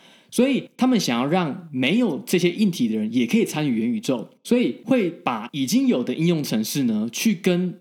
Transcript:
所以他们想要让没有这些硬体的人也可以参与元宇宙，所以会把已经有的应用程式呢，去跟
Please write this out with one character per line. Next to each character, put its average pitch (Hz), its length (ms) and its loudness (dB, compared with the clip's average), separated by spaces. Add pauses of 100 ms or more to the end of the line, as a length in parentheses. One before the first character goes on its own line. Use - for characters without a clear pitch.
(300)
所 247 180 2
以 254 300 -2
他 247 100 2
们 254 100 4
想 127 220 0
要 127 60 0
让 170 480 -2
没 131 240 2
有 175 280 0
这 180 140 0
些 175 100 2
硬 190 220 0
体 123 160 0
的 110 80 -2
人 110 180 -2
也 117 140 2
可 214 100 2
以 226 60 4
参 151 260 -2
与 117 80 0
元 113 140 0
宇 110 80 -2
宙， 117 300 -4 (120)
所 - 160 2
以 170 280 0
会 233 240 2
把 117 420 -6
已 139 140 -4
经 254 220 2
有 165 140 2
的 - 120 -4
应 160 140 0
用 165 140 2
程 123 220 -2
式 139 200 -2
呢， 113 280 0
去 214 240 0
跟 180 460 -2